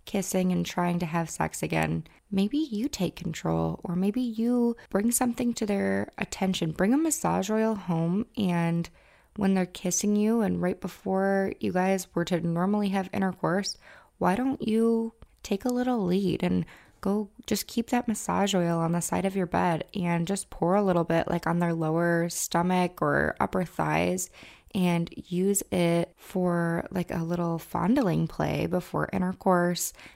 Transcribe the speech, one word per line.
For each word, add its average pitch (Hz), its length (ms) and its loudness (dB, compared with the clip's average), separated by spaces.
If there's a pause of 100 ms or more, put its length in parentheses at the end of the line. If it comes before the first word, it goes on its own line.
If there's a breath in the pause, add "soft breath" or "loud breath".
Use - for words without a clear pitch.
kissing 185 480 0
and 175 120 0
trying 175 360 0
to 175 60 -2
have 165 220 -2
sex - 340 -4
again, 160 420 0 (260 loud breath)
maybe 202 260 0
you 269 320 -2
take - 280 -4
control, 165 680 -2
or 175 140 -4
maybe 202 240 0
you 233 560 0 (140 loud breath)
bring 214 200 2
something 240 440 0
to 220 120 -4
their 196 520 0
attention. 185 520 -2
Bring 190 240 2
a - 20 4
massage 196 540 0
oil 220 240 2
home, 175 520 0 (100)
and 170 520 0 (480 soft breath)
when 196 180 2
they're 185 120 2
kissing 196 500 -2
you 220 240 2
and 180 200 0
right 180 200 -2
before 196 800 0
you 208 100 -2
guys 185 440 0
were 170 100 2
to 170 160 0
normally 185 480 0
have 190 240 -2
intercourse, 185 640 -2 (420 loud breath)
why 180 160 2
don't 262 320 -2
you 226 460 2 (300)
take - 220 -2
a 247 80 0
little 247 320 0
lead 180 380 0
and 180 220 2 (360 loud breath)
go 202 300 -2 (160)
just 208 200 -2
keep - 240 -4
that 247 180 0
massage 196 460 0
oil 170 240 2
on 165 140 0
the 170 80 0
side 180 240 -2
of 196 120 -2
your 185 100 0
bed 175 380 0 (100)
and 170 320 0
just 196 240 -4
pour 175 240 0
a 208 80 4
little 175 220 4
bit, 165 260 0
like, 170 160 -4
on 170 120 2
their 170 140 2
lower 170 560 0
stomach 180 720 0
or 147 380 2
upper - 260 0
thighs, 175 680 -2 (420 loud breath)
and 175 400 0 (140)
use 190 360 0 (100)
it 170 440 2
for, 170 720 0
like, 185 200 -4
a 165 140 -4
little 170 340 -2
fondling 170 680 2
play 151 380 -2
before 165 460 -2
intercourse, 180 800 0 (240 loud breath)